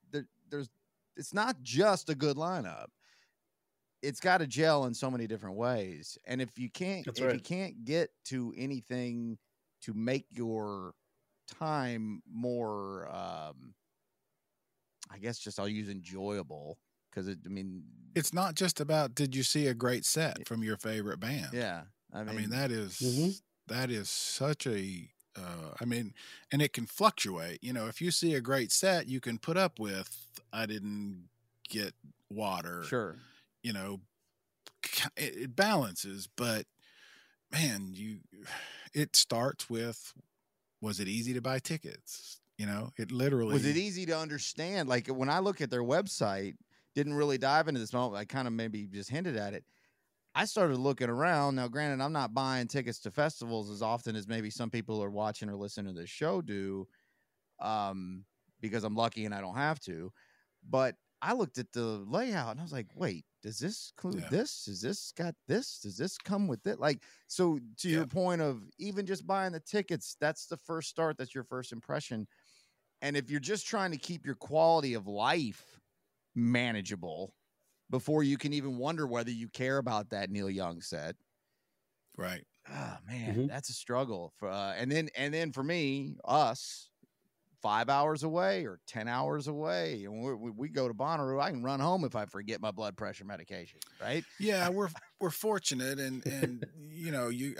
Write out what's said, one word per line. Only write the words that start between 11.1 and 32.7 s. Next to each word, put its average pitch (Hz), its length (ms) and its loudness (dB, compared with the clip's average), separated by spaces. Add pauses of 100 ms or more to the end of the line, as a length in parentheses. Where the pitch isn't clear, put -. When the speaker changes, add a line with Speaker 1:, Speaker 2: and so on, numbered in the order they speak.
Speaker 1:
time 123 600 -2 (100)
more, 107 800 -2
um, 80 640 -8 (1400)
I 101 60 -18
guess 113 220 -6
just 104 200 -8
I'll 101 80 0
use 107 220 -4
enjoyable, 90 880 -6 (340)
'cause 95 160 -6
it, 92 180 -6
I 92 40 -10
mean 95 360 -8 (280)
Speaker 3:
It's 165 200 0
not 180 220 2
just 180 240 2
about, 147 360 4
did 135 200 2
you 135 60 2
see 147 260 4
a 127 60 6
great 123 320 2
set 156 340 2
Speaker 1:
Y- - 60 -8
Speaker 3:
from 113 180 -2
your 107 140 0
favorite 107 420 -2
band? 135 340 -2
Speaker 1:
Yeah. 92 320 -2 (280)
I - 60 -6
Speaker 3:
I 110 60 -4
mean, 107 100 -4
Speaker 1:
mean 107 160 0
Speaker 3:
that 131 200 2
is, 101 280 -4
Speaker 2:
Mm-hmm. 127 300 4 (380)
Speaker 3:
that 123 220 0
is 104 200 -2
such - 580 0
a, 95 420 -2 (260)
uh, 87 460 -8
I 117 40 -2
mean, 120 280 -2 (380)
and 143 100 6
it 143 120 6
can 117 120 -2
fluctuate. 87 800 2
You 123 100 -4
know, 113 140 -2
if 110 140 -6
you 175 100 2
see 165 240 4
a 131 60 2
great 127 300 2
set, 185 360 4
you 131 120 0
can 117 200 -2
put 165 180 -2
up 185 220 2
with, - 640 -6 (120)
"I 110 140 -2
didn't 101 600 -6 (380)
get 104 260 -4 (360)
water." 90 540 -4